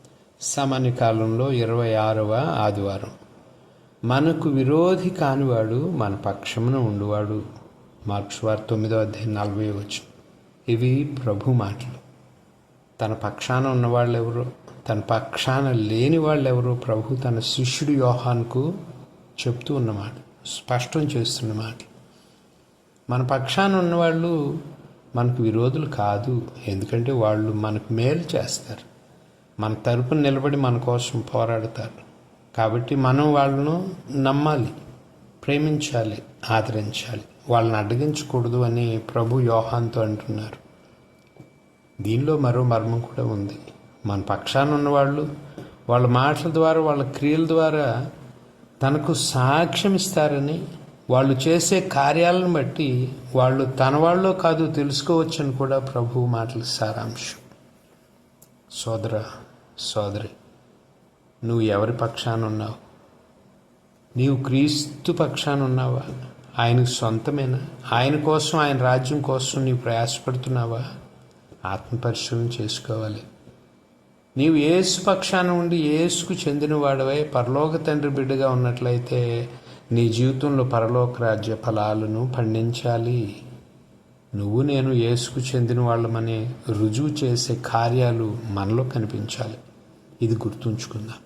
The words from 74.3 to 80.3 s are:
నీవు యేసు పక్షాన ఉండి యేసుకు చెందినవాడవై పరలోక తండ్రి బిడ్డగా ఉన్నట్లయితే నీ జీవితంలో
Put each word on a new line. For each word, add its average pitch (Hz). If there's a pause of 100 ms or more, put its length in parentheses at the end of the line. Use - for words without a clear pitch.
నీవు 156
యేసు 165
పక్షాన 185
ఉండి 170
యేసుకు 160
చెందినవాడవై 143
పరలోక 147
తండ్రి 147
బిడ్డగా 135
ఉన్నట్లయితే 123 (420)
నీ 117
జీవితంలో 131